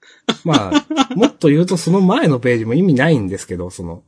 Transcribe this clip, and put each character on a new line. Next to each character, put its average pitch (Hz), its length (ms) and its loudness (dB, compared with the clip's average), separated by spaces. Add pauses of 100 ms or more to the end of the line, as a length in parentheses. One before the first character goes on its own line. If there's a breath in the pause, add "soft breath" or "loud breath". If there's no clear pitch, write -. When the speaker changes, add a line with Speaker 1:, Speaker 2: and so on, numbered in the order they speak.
(440 soft breath)
Speaker 1:
ま 214 300 0
あ、 294 400 0
Speaker 2:
<laughs> - 20 -4
Speaker 1:
も 226 120 2
っ - 80 -2
と - 140 2
言 151 120 2
う 180 40 2
と 180 120 -2
そ 160 140 -2
の 196 100 2
前 202 260 2
の 135 120 0
ペ 123 160 0
ー - 40 -2
ジ 110 60 -4
も 113 80 -4
意 151 80 2
味 185 120 4
な 135 160 2
い 156 80 4
ん 101 100 -4
で 92 100 -6
す - 100 -14
け 90 100 -8
ど、 90 120 -8
そ 92 140 -14
の 85 240 -12